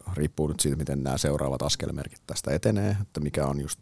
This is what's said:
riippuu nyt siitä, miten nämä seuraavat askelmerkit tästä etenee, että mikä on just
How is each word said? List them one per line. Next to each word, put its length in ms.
riippuu 340
nyt 120
siitä, 160
miten 260
nämä 160
seuraavat 440
askelmerkit 640
tästä 240
etenee, 520
että 180
mikä 260
on 140
just 220